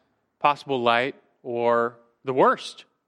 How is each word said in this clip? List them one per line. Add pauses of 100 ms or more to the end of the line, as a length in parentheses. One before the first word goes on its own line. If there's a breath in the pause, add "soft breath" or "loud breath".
(380)
possible
light (280)
or (280)
the
worst? (240)